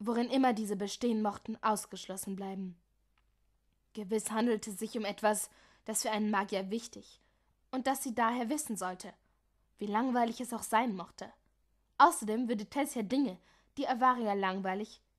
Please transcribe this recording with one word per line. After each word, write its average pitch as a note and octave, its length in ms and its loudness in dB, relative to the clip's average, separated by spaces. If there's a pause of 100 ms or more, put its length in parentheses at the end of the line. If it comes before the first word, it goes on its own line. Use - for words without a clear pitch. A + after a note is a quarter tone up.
worin A#3 300 0
immer B3+ 220 4
diese G#3+ 220 -2
bestehen G#3+ 480 -2
mochten, G#3 400 -4
ausgeschlossen G3 720 -4
bleiben. F#3+ 420 -8 (1160)
Gewiss G#3+ 400 -2
handelte A3 380 2
es G3 80 -10
sich A3 200 -4
um G#3+ 60 -2
etwas, G#3 440 2 (360)
das - 180 -2
für A#3 80 0
einen G#3+ 200 2
Magier G3 400 0
wichtig - 500 -8 (500)
und C4 160 -2
das C4 160 0
sie B3 120 -4
daher A#3 360 0
wissen D4 260 -4
sollte, F#3 380 -8 (640)
wie G3+ 80 -4
langweilig A#3+ 540 2
es B3 120 -8
auch A3 120 -6
sein A3+ 320 0
mochte. - 360 -12 (680)
Außerdem B3 500 6
würde G#3+ 180 -2
Tessia C#4 360 -2
Dinge, G#3 360 0 (400)
die C#4+ 100 -2
Avaria A#3+ 460 4
langweilig, G3 680 -2 (180)